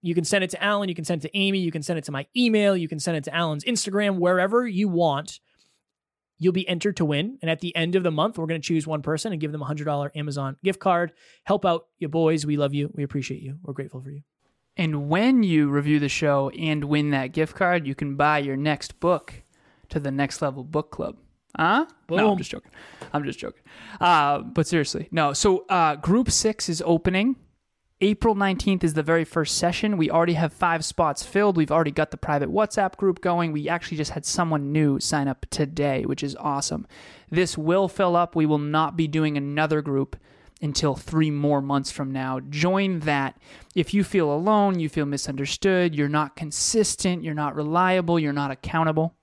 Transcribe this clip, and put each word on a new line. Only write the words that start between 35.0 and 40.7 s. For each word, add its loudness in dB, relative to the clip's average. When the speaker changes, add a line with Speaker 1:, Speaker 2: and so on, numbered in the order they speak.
Speaker 2:
sign 0
up -6
today, -2
which -4
is -6
awesome. -4
This 0
will 2
fill 0
up. 2
We 4
will 4
not 0
be 0
doing 0
another 0
group -2
until 0